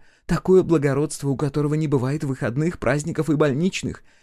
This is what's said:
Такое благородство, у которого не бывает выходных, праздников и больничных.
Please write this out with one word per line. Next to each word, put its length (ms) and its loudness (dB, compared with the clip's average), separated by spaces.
Такое 380 4
благородство, 680 0
у 80 -2
которого 380 -2
не 120 0
бывает 360 -2
выходных, 560 -2
праздников 500 -2
и 60 2
больничных. 680 -2